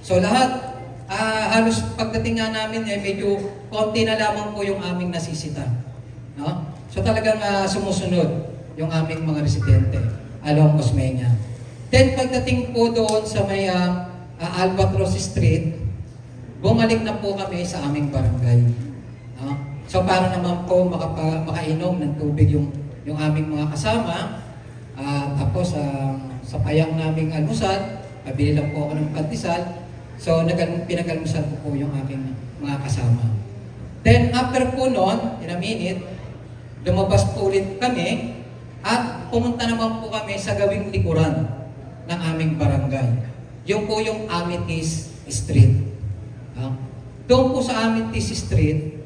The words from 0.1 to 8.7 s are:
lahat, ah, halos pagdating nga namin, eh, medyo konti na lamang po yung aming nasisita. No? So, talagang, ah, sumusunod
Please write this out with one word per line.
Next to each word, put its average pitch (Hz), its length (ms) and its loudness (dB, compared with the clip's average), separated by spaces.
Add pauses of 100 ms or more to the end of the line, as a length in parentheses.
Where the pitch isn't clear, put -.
lahat, 254 560 2 (320)
ah, 220 480 2
halos 226 240 4 (160)
pagdating 226 400 0
nga 220 160 -2
namin, 220 320 -4
eh, 202 160 -2
medyo 202 320 0 (320)
konti 220 400 0
na 220 80 2
lamang 208 400 -2
po 202 80 -4
yung 196 160 -2
aming 180 320 -4
nasisita. 165 560 -6 (720)
No? - 340 -4 (160)
So, 190 160 -2
talagang, 220 380 2
ah, 196 260 2
sumusunod 185 800 0 (300)